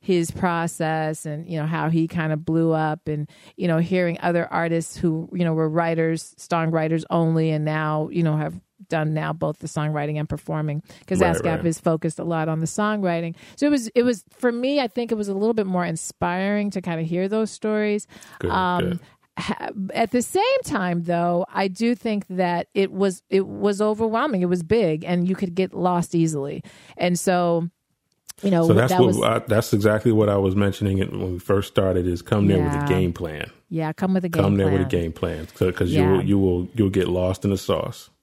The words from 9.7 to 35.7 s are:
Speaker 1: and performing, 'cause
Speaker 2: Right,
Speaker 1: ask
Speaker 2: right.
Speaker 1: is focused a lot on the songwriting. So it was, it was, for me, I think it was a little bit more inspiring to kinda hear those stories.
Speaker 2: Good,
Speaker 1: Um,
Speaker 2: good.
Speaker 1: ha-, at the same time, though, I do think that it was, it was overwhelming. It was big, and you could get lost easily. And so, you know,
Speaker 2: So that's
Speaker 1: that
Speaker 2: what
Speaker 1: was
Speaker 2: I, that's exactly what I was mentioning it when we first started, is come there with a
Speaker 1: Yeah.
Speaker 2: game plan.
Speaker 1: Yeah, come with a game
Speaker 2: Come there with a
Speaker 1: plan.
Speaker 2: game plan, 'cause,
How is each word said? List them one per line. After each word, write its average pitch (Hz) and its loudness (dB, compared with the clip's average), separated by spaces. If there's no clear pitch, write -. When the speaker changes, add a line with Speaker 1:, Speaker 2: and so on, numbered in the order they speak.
Speaker 1:
and 151 -4
performing, 151 -6
'cause 185 0
Speaker 2:
Right, 185 2
Speaker 1:
ask 170 -2
Speaker 2:
right. 165 -2
Speaker 1:
is 165 -2
focused 160 -2
a - -8
lot 160 -2
on 160 -4
the 160 -2
songwriting. 180 -2
So - -2
it 294 4
was, 269 0
it 240 4
was, 240 0
for - -2
me, 262 0
I 254 0
think 233 -4
it 233 0
was 208 -4
a 196 -4
little 214 0
bit 214 0
more 180 0
inspiring 185 -2
to 190 -4
kinda 170 -4
hear 175 0
those 214 0
stories. 214 -2
Speaker 2:
Good, - -2
Speaker 1:
Um, 180 0
Speaker 2:
good. 175 -4
Speaker 1:
ha-, - -6
at 226 0
the 247 2
same 370 0
time, 180 -2
though, 175 0
I 196 0
do 226 0
think 208 -4
that 180 0
it 196 0
was, 190 0
it 190 2
was 202 0
overwhelming. 220 0
It 180 2
was 180 0
big, 165 2
and 175 0
you 190 0
could 175 -6
get 185 -2
lost 175 0
easily. 151 0
And 175 0
so, 175 2
you 196 2
know, 170 4
Speaker 2:
So - 8
that's 123 6
Speaker 1:
that - 2
Speaker 2:
what 123 8
Speaker 1:
was - 2
Speaker 2:
I, 113 2
that's 113 0
exactly 107 4
what 107 4
I 101 4
was 98 2
mentioning 98 0
it 98 -2
when 95 -6
we 90 -8
first 98 0
started, 92 2
is 87 -2
come 104 2
there 80 4
with 71 0
a 73 -2
Speaker 1:
Yeah. - -2
Speaker 2:
game 90 2
plan. 78 -8
Speaker 1:
Yeah, 160 -4
come 190 -2
with 185 0
a 180 -4
game 165 2
Speaker 2:
Come 101 4
there 98 4
with 95 2
a 92 2
Speaker 1:
plan. 90 -6
Speaker 2:
game 85 -2
plan, 82 -6
'cause, 92 0